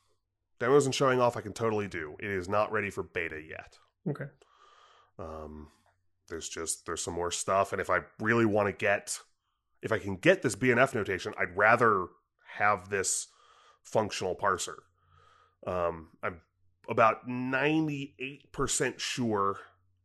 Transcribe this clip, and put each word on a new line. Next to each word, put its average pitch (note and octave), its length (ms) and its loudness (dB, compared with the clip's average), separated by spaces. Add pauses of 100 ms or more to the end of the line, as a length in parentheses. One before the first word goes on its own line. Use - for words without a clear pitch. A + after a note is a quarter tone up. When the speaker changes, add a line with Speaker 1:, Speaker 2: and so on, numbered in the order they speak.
(580)
Speaker 1:
Demos C3+ 280 6
and B2+ 80 0
showing B2+ 260 4
off A#2+ 160 4
I A2+ 40 -4
can G2+ 120 -10
totally G#2+ 360 -2
do. D#2+ 320 -8
It G#2 100 -6
is F#2 180 -2
not G#2 240 0
ready G#2 180 -2
for F#2+ 120 -8
beta E2 380 -6
yet. - 380 -16 (300)
Speaker 2:
Okay. C#3+ 180 -8 (920)
Speaker 1:
Um, D#2 500 -14 (600)
there's E2 200 -10
just, - 380 -8
there's E2+ 160 -6
some F#2 120 -6
more F2 160 -4
stuff, G2 420 0
and G2 80 -4
if F2+ 100 -4
I F2+ 100 2 (200)
really A2+ 260 4
wanna G2+ 260 2
get, G2+ 460 -2 (640)
if G#2+ 100 -2
I G#2+ 60 0
can G2 180 -4
get F#3 240 4
this B2 140 0
B B2+ 160 2
N A#2 80 4
F C3 160 4
notation, G2+ 440 -4
I'd F2+ 180 -4
rather G#2+ 500 6 (500)
have G2+ 320 0
this G2 380 -2 (560)
functional G2+ 540 -2
parser. F#2 400 0 (880)
Um, E2+ 440 -4 (120)
I'm F#2 180 -8 (480)
about A2+ 400 2
ninety-eight C#3 1200 -2
percent C3 480 -2
sure G2+ 580 0 (460)